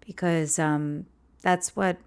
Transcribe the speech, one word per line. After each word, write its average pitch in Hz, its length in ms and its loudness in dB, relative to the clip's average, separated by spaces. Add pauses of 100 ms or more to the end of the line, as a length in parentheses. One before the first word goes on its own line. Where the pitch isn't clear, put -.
because, 170 580 -2
um, 151 480 0 (360)
that's 180 340 0
what 185 300 0